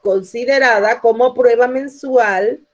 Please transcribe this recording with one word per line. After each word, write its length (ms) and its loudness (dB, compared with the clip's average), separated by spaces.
considerada 960 0
como 340 0
prueba 320 2
mensual 920 -2